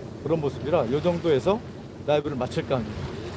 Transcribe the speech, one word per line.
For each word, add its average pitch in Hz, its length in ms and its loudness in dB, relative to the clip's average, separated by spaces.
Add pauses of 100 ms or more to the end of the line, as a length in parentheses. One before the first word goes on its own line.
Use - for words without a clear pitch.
(220)
그런 160 180 2
모습이라 139 520 2
요 147 100 2
정도에서 170 580 4 (460)
라이브를 147 300 2
마칠까 131 400 0
합니다. 107 200 -2 (400)